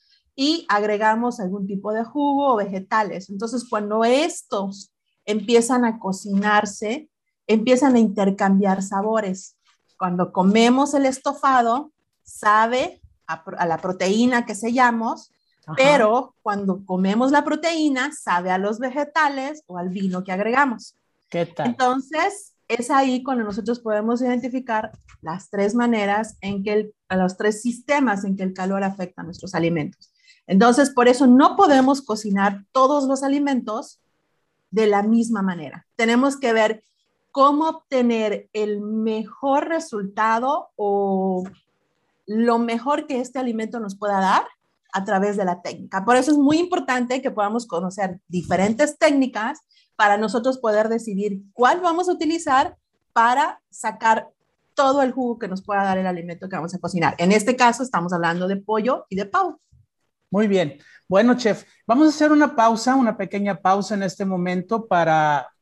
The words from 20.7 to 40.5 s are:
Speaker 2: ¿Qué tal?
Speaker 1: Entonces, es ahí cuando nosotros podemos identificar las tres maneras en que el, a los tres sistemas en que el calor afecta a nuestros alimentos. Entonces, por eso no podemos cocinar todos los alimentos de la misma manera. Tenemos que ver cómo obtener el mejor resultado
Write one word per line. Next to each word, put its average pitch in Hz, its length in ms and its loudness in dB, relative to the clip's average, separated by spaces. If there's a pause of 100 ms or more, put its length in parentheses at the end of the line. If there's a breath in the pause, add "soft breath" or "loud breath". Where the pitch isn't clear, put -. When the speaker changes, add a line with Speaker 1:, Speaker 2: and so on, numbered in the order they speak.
Speaker 2:
¿Qué 170 160 -2
tal? 165 220 -6
Speaker 1:
Entonces, 262 880 -2 (120)
es 240 240 -4
ahí 269 320 2
cuando 254 220 -4
nosotros 214 360 -6
podemos 226 420 -2
identificar 247 680 -4 (280)
las 165 300 -12
tres 202 240 -2
maneras 220 680 -2
en 196 220 -8
que 208 100 -4
el, 214 220 -2 (140)
a 185 80 -2
los 185 200 0
tres 208 240 -2
sistemas 240 640 -2
en 196 120 -2
que 190 60 -6
el 185 120 -4
calor 196 300 -4
afecta 190 360 -8
a 170 40 -12
nuestros 175 300 -14
alimentos. 165 580 -4 (340 soft breath)
Entonces, 240 440 4
por 247 160 4
eso 262 220 6
no 294 280 8
podemos 277 460 4
cocinar 202 720 -2
todos 269 320 2
los 269 180 -2
alimentos 277 800 -2 (720)
de 214 140 2
la 202 160 4
misma 226 400 2
manera. 170 520 -6
Tenemos 247 420 2
que 240 160 0
ver 220 320 2 (460)
cómo 285 380 2
obtener 233 840 -2
el 208 280 -4
mejor 220 880 -2
resultado 233 1040 -2